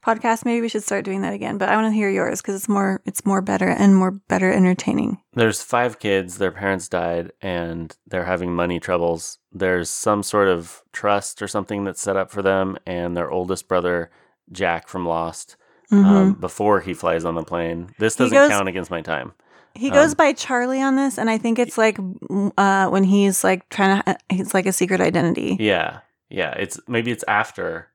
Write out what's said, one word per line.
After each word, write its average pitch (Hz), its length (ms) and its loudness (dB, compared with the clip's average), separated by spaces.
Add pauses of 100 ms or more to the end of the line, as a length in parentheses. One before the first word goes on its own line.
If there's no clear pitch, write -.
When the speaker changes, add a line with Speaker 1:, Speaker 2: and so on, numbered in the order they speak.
Speaker 1:
podcast. 226 400 0
Maybe 233 160 0
we 233 80 -2
should 214 160 -4
start 202 200 -4
doing 196 180 -4
that 196 100 -4
again, 202 260 -6
but 190 100 0
I - 80 4
wanna 220 140 2
hear 214 200 0
yours 190 320 -2
'cause 202 120 -6
it's 190 140 -8
more, 196 380 0
it's - 180 -8
more 196 160 2
better 190 280 0
and 196 280 6
more 185 160 4
better 190 400 0
entertaining. - 680 2 (140)
Speaker 2:
There's 113 300 0
five 120 360 -2
kids. 95 400 -2
Their 95 140 0
parents 98 360 -4
died, 85 520 -4
and 85 560 -6 (100)
they're 90 200 -4
having 90 280 -2
money 87 240 -2
troubles. 85 600 -4 (120)
There's 90 400 -2
some 104 320 -2
sort 101 260 2
of 85 340 -2 (100)
trust - 500 -2
or 101 60 -10
something 101 360 -6
that's 95 180 -8
set 98 140 -2
up 95 140 -2
for 101 120 -8
them, 95 340 2 (100)
and 87 300 -4
their 85 140 -4
oldest 90 380 -4
brother, 87 420 -2 (420)
Jack 87 360 -4
from 90 180 -6
Lost, 82 500 -6 (340)
Speaker 1:
Mm-hmm. 202 140 6
Speaker 2:
um, 196 300 6
before 101 460 0
he 92 140 -8
flies 82 300 -2
on 85 120 -2
the 82 80 -4
plane. 85 540 -6
This 110 180 0
Speaker 1:
He - 80 2
Speaker 2:
doesn't - 120 2
Speaker 1:
goes 190 140 8
Speaker 2:
count 98 180 0
against 90 220 -6
my 85 120 -4
time. 76 300 -6 (420)
Speaker 1:
He 262 160 -4
goes 285 220 6
Speaker 2:
Um, - 40 -4
Speaker 1:
by 294 160 4
Charlie 254 500 -2
on 269 140 2
this, 269 220 0
and 226 120 0
I 226 80 0
think 233 200 -2
it's, 240 200 -2
like, 220 200 2
m-, 196 580 -4
uh, 196 320 4
when 190 160 4
he's, 196 400 4
like, 190 240 0
trying 196 340 2
to, - 80 -2
uh, 190 40 0 (160)
it's 190 240 -2
like 190 120 2
a 190 60 0
secret 185 280 0
identity. 175 600 0
Speaker 2:
Yeah, 92 380 0 (320)
yeah. 82 220 -4
It's, - 360 -8
maybe 117 220 -2
it's 113 180 -6
after 90 680 -2